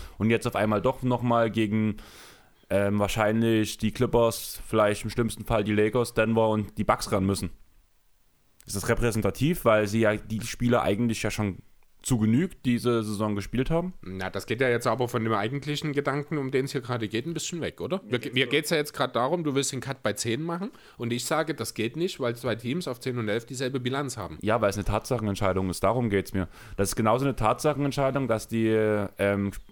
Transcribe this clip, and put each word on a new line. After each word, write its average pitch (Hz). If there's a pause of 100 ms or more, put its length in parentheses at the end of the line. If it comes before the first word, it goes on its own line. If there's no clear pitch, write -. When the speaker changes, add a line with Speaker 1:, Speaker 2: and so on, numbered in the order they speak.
(180)
Speaker 1:
und 107
jetzt 113
auf 117
einmal 107
doch 127
nochmal 117
gegen, 107 (720)
ähm, 101
wahrscheinlich 110
die 107
Clippers, 117
vielleicht 104
im 110
schlimmsten 113
Fall 110
die 107
Lakers, 110
Denver 110
und 107
die 104
Bucks -
ran 95
müssen. 95 (1160)
Ist -
das 98
repräsentativ, 113
weil 107
sie 107
ja 107
die 107
Spiele 120
eigentlich 107
ja 107
schon 101 (440)
zu 127
Genüge 113 (100)
diese 120
Saison 107
gespielt 113
haben? 175
Speaker 2:
Na, 92
das 98
geht 113
ja 131
jetzt 120
aber 120
von 113
dem 113
eigentlichen 139
Gedanken, 143
um 135
den 135
es 139
hier 135
gerade 120
geht, 110
ein 170
bisschen 160
weg, -
oder? 139
Speaker 3:
Mir 104
Speaker 2:
Wir, 123
Speaker 3:
geht's 120
Speaker 2:
mir 127
Speaker 3:
nur 123
Speaker 2:
geht's 151
ja 170
jetzt 147
gerade 131
darum, 147
du 143
willst -
den 131
Cut 127
bei 107
zehn 117
machen 175 (280)
und 117
ich 120
sage, 156
das -
geht 113
nicht, 175
weil 120
zwei 120
Teams 120
auf 123
zehn 123
und 110
elf 113
dieselbe 131
Bilanz 131
haben. 82
Speaker 1:
Ja, 107
weil 104
es 95
eine 101
Tatsachenentscheidung 104
ist, 87
darum 117
geht's 98
mir. 92 (300)
Das 101
ist -
genauso 113
eine 135
Tatsachenentscheidung, 135
dass 110
die, 113
ähm, 101 (220)